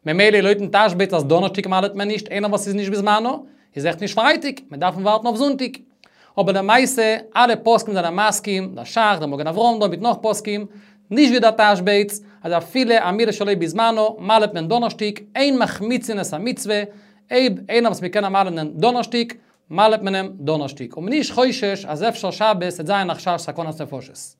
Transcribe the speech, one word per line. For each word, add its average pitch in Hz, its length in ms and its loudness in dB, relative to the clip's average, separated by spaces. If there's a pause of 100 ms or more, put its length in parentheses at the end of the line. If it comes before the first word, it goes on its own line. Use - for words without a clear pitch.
ממילא 202 340 4
לויט 202 220 4
אין 185 100 -4
תשבץ, 196 420 2
אז 156 120 0
דאנערשטיק 190 420 0
מאלט 190 280 -2
מען 202 120 -4
נישט, 208 240 -6
איינער, 202 180 -2
וואס 202 180 -2
איז 196 80 -4
נישט 202 140 -4
ביז 202 120 -4
מנו, 214 440 0 (300)
איז 143 100 -4
עכט 165 160 -2
נישט 202 140 -6
פרייטיק, 277 540 0
מען 143 100 -12
דארף 175 180 -2
ווארטן 214 300 0
אויף 220 100 -2
זונטיק. 262 420 -4 (600)
אבער 190 140 2
דער 190 80 0
מעשה, 226 560 2 (180)
אלע 233 280 4
פוסקים 226 300 4
זענען 185 340 0
מסכים, 190 480 -4
דער 120 80 -12
שח, 214 360 2
דער 151 80 -4
מגן 143 200 -6
אברהם, 220 320 2
דער 208 80 2
מיט 170 140 -4
נאך 233 200 0
פוסקים, 214 440 -2 (460)
נישט 254 200 6
ווי 254 80 4
דער 220 340 6
תשבץ, 202 480 0 (220)
אז 170 100 -4
א 170 60 2
פילע, 226 500 2
א - 20 0
מילה 220 200 0
שלו 202 280 -2
ביז 160 140 -4
מנו, 220 460 0
מאלט 208 340 2
מען 165 140 -6
דאנערשטיק, 214 540 -2 (140)
אין 269 240 2
מחמיצין 220 600 -2
איז 180 140 -6
א 151 40 -4
מצוה, 208 460 -4 (480)
אייב, 247 220 2 (160)
איינער, 226 220 2
וואס 170 100 -6
מיר 180 100 -6
קענען 202 200 -2
מאלן 190 280 0
אין 151 160 -6
דאנערשטיק, 233 640 0 (320)
מאלט 214 320 2
מען 190 140 -2
אים 190 240 -4
דאנערשטיק. 139 580 -6
און 175 120 -8
נישט 294 240 -2
חושש, 202 520 0
אז 151 180 -6
אפשר 196 280 -2
שבת, 208 320 0
עס 175 220 -6
זיין 196 220 0
נחשש, 170 300 -2
סכנת 160 440 -8
נפשות. - 580 -14